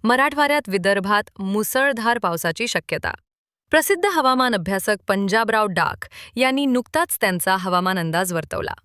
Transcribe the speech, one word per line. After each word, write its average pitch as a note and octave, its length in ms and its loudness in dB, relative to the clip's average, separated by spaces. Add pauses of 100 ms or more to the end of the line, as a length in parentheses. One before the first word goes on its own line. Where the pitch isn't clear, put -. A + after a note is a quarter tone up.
मराठवाड्यात, C#4+ 640 2
विदर्भात G3 680 0
मुसळधार A3+ 760 0
पावसाची F3 500 -4
शक्यता. D#3+ 440 -4 (600)
प्रसिद्ध D#4 340 2
हवामान C4 500 2
अभ्यासक F#3+ 420 -2 (100)
पंजाबराव G#3+ 600 2
डाख F3 400 -2 (280)
यांनी C4 300 2
नुकताच C4 560 0
त्यांचा F#3+ 340 0
हवामान F#3 440 0
अंदाज F3 340 -2
वर्तवला - 400 -6 (100)